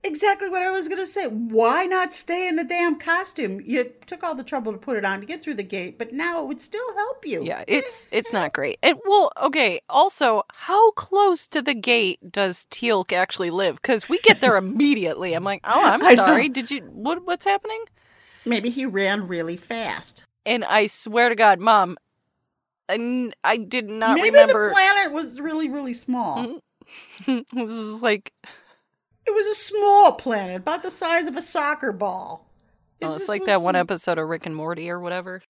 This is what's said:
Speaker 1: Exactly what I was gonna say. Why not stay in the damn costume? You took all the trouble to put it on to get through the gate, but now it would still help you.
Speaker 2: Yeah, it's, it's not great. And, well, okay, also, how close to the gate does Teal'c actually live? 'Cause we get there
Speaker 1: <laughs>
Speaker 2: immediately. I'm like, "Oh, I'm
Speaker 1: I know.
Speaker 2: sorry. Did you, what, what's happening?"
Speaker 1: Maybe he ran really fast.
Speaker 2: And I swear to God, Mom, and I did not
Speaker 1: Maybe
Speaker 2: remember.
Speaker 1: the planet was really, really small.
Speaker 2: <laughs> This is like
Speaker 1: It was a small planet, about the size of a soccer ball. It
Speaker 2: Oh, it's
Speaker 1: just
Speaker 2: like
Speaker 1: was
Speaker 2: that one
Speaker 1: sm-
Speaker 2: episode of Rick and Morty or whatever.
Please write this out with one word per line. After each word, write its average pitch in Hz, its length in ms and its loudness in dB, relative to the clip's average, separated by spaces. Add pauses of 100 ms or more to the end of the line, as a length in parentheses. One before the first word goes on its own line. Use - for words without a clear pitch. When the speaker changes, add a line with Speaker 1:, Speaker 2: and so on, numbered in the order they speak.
Speaker 1:
Exactly 392 440 0
what 359 120 -2
I 370 80 0
was 381 200 -4
gonna 370 180 -6
say. 269 200 -6
Why 233 580 2
not 370 280 -2
stay 359 360 -4
in 320 80 -2
the 339 80 -2
damn 349 340 0
costume? 320 640 -4
You 247 320 -4 (120)
took 349 160 -14
all 330 140 -4
the 262 80 -10
trouble 220 300 -6
to 196 40 -10
put 233 200 -6
it 202 80 -4
on 196 160 -2
to 208 40 -18
get 320 160 -10
through 302 120 -8
the 208 100 -8
gate, 185 340 -10
but 233 140 -10
now 330 300 -4
it 285 60 -8
would 262 140 -10
still 453 340 -10
help 440 300 -6
you. 214 200 -4
Speaker 2:
Yeah, - 240 -6
it's, 466 420 -4
it's - 220 -4
not 190 180 -2
great. 135 320 -4
And, 339 220 4
well, 392 260 4 (100)
okay, 269 460 0
also, 269 640 2
how 427 420 4
close 381 560 0
to 302 140 -2
the 269 120 -2
gate 226 460 0 (140)
does 190 360 -2
Teal'c 208 440 -2
actually 180 360 -2
live? 170 320 -2
'Cause 233 280 -2
we 359 100 0
get - 220 6
there 233 160 4
Speaker 1:
<laughs> 190 80 0
Speaker 2:
immediately. 190 720 0
I'm 175 100 -4
like, 196 180 -4
"Oh, 254 220 2
I'm - 200 4
Speaker 1:
I 370 100 8
know. 214 100 4
Speaker 2:
sorry. 262 240 4
Did 254 200 -6
you, 277 120 -6
what, 269 420 -8
what's 359 220 -6
happening?" 415 340 -4 (680)
Speaker 1:
Maybe 233 260 -2
he 262 140 -6
ran 196 440 -2
really 170 260 -4
fast. 202 680 -10 (200)
Speaker 2:
And 226 200 -2
I 208 220 4
swear 233 420 0
to 233 60 0
God, 202 260 6
Mom, 202 340 4 (920)
and 240 440 -4 (100)
I 214 140 2
did 214 320 -6
not 220 260 2
Speaker 1:
Maybe 415 160 2
Speaker 2:
remember. 494 380 8
Speaker 1:
the 381 40 -2
planet 392 400 4
was 269 260 -8
really, 311 300 -4
really 269 240 -6
small. 240 720 -4
Speaker 2:
<laughs> - 600 -20
This 240 460 -4
is 220 300 -8
like 214 320 -2 (920)
Speaker 1:
It 427 80 -2
was 415 140 0
a 427 80 -2
small 403 580 6
planet, 196 440 -4
about 311 260 -6
the 370 80 -8
size 339 360 -2
of 269 100 -8
a 349 40 -6
soccer 294 520 -4
ball. 185 520 -8 (540)
It 330 60 -8
Speaker 2:
Oh, 165 40 -4
it's 156 100 -6
Speaker 1:
just 392 100 -6
Speaker 2:
like 208 120 -2
Speaker 1:
was 381 60 -4
Speaker 2:
that 196 140 4
one 180 140 2
Speaker 1:
sm- - 20 4
Speaker 2:
episode 175 400 -2
of 160 100 -4
Rick 160 180 -6
and 165 100 -8
Morty 160 340 -8
or 175 100 -8
whatever. 180 500 -10